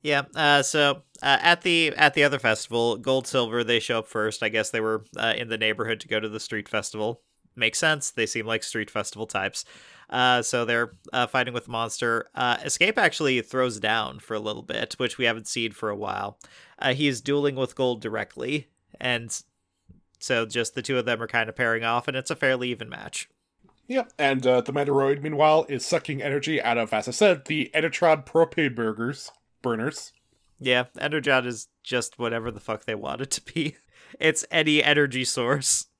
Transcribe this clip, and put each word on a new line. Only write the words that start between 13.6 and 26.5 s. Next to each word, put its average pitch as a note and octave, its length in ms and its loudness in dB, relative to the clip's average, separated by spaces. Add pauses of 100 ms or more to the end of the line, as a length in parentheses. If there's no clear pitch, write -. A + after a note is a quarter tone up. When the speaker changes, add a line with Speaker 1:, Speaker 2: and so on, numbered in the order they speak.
Speaker 1:
down G#2+ 400 -2
for - 140 -10
a G#2+ 60 -4
little G#2+ 240 -8
bit, A2+ 340 -6
which B2 220 -4
we B2 60 0
haven't A2+ 220 -2
seen A2+ 240 -4
for G#2+ 180 -6
a G#2 60 -4
while. G2 440 -6 (400)
Uh, C3 140 0
he's C#3 280 0
dueling C#3+ 340 0
with C3 200 -4
Gold B2 260 0
directly, B2 680 -6 (300)
and A#2 400 -4 (800)
so A2+ 300 0
just A2+ 260 -2
the B2+ 80 -6
two C3 160 -2
of A#2 80 0
them A#2 160 0
are A2+ 60 -6
kind A2+ 200 0
of A2 80 -12
pairing A2+ 280 0
off, A#2 240 0
and C3 100 -4
it's C3 140 -6
a C#3+ 40 -2
fairly B2+ 360 0
even A2 180 -8
match. - 400 -12 (580)
Speaker 2:
Yep, B3+ 300 -2
and, C3+ 300 2
uh, B2 140 6
the C#3 120 -6
Metoroid, C#3 480 2
meanwhile, D#3 480 4
is C3 160 -4
sucking D3 380 -2
energy C#3+ 380 0